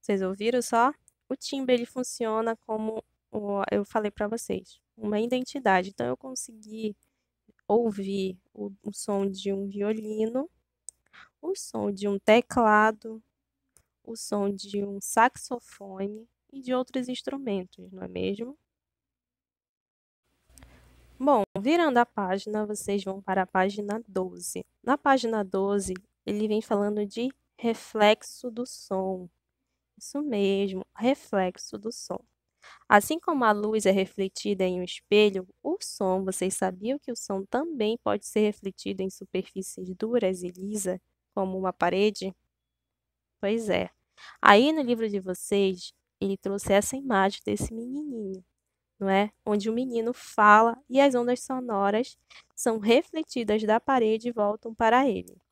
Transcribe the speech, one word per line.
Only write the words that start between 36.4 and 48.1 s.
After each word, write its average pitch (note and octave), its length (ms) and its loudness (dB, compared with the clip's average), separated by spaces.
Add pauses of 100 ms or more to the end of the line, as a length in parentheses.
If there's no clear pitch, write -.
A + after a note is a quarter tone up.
sabiam F#3+ 440 -4
que - 140 -10
o A#3 40 -8
som G3 280 -6
também B3+ 580 -2
pode G#3 240 -2
ser - 140 0
refletido G3 640 -2
em F#3+ 40 -4
superfícies F#3+ 840 -10
duras G#3 480 0
e F3+ 60 -8
lisas, F#3+ 500 -6 (340)
como F#3+ 240 -4
uma F#3+ 160 -2
parede? F#3+ 600 0 (1080)
Pois A3 280 -2
é. - 200 0 (540)
Aí A#3+ 300 10
no D#4 100 -2
livro A#3 260 -2
de G3+ 120 -2
vocês, F#3 760 -2 (260)
ele G3 160 -2
trouxe G3+ 360 -2
essa G#3 240 2
imagem G3+ 500 0
desse G#3 260 -2
menininho, A3+ 720 -8 (540)